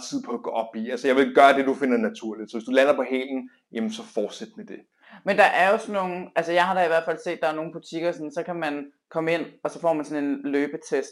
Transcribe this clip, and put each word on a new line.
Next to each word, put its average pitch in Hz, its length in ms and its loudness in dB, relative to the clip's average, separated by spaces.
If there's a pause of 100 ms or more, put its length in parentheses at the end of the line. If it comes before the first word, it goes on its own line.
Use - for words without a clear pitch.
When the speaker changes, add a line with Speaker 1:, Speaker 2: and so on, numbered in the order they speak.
Speaker 1:
tid 135 160 -6
på 120 60 -8
at 120 120 -4
gå - 60 -6
op 113 260 -4
i. 113 140 -6
Altså, 127 180 -2
jeg 127 80 6
vil 131 200 4
gøre 139 220 8
det, 135 80 0
du 135 80 2
finder 127 240 0
naturligt. 107 540 -6
Så 120 60 -8
hvis 110 80 -8
du 127 60 -8
lander 135 240 6
på 127 80 0
hælen, 131 460 -4 (220)
jamen, 110 200 -2
så 113 120 -12
fortsæt - 440 -6 (100)
med 107 80 -14
det. - 140 -14 (460)
Speaker 2:
Men 190 120 0
der 202 60 8
er 185 280 6
jo 214 60 4
sådan 214 240 -8
nogle, 180 340 -6
altså, 165 160 0
jeg 175 140 4
har 185 80 0
da 180 120 4
i - 20 2
hvert 165 180 2
fald 160 180 -2
set, 165 180 -4
der 160 60 0
er 156 80 -2
nogle 160 160 -8
butikker, 165 400 -4
sådan, 151 200 -8
så 165 120 -4
kan 175 120 -6
man 147 360 -6 (180)
komme 160 240 0
ind, 165 120 0 (180)
og 151 80 -4
så 147 80 -16
får 165 140 2
man 151 120 -2
sådan 147 180 -4
en 139 200 -2
løbetest, 143 680 -2